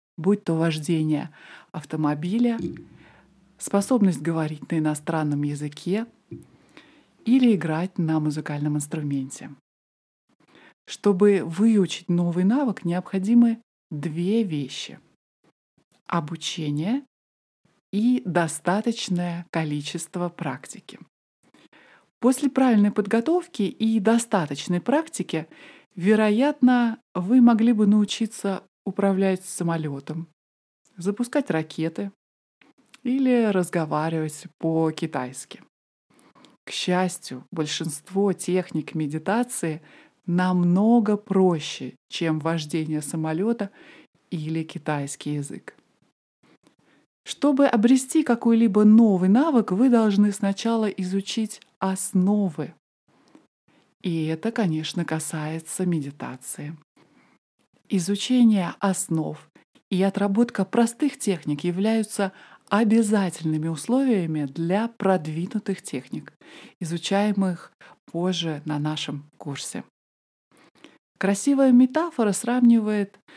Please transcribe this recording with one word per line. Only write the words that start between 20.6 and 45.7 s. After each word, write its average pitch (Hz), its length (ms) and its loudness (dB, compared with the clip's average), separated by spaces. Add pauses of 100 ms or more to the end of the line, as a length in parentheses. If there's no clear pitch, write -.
После 262 300 2
правильной 226 420 4
подготовки 233 720 0
и 220 360 0
достаточной 185 800 0
практики, 240 680 -4 (480)
вероятно, 226 1040 2 (160)
вы 202 280 4
могли 233 320 6
бы 214 120 2
научиться 208 800 0 (220)
управлять 190 580 0
самолетом, 160 840 -6 (680)
запускать 233 560 -2
ракеты 165 600 -4 (920)
или 247 480 2
разговаривать 160 960 -2 (120)
по-китайски. 160 1040 -4 (1040)
К - 80 -16
счастью, 180 800 -2
большинство 175 800 -4
техник 175 640 -4
медитации 160 840 -4 (440)
намного 185 920 2
проще, 175 800 0 (120)
чем 160 300 -2
вождение 156 600 -4
самолета 175 680 -4 (640)
или 160 320 -6
китайский 147 680 -6
язык. - 420 -10 (1500)